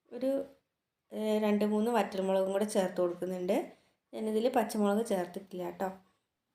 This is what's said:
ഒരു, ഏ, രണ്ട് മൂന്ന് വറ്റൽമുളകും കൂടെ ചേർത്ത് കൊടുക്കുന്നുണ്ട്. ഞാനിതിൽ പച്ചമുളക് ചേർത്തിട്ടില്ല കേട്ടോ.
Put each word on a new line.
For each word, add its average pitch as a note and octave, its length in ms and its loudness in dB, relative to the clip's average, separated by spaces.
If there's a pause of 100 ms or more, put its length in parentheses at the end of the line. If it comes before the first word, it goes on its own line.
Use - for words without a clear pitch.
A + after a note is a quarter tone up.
(120)
ഒരു, C4+ 320 -2 (680)
ഏ, G#3+ 260 0
രണ്ട് G#3 260 4
മൂന്ന് G#3+ 260 0
വറ്റൽമുളകും F#3+ 640 2
കൂടെ G3 120 2
ചേർത്ത് F#3 360 0
കൊടുക്കുന്നുണ്ട്. F3+ 760 -2 (380)
ഞാനിതിൽ A3 340 0
പച്ചമുളക് A3 580 2
ചേർത്തിട്ടില്ല F3+ 580 -4
കേട്ടോ. F3 240 -4 (680)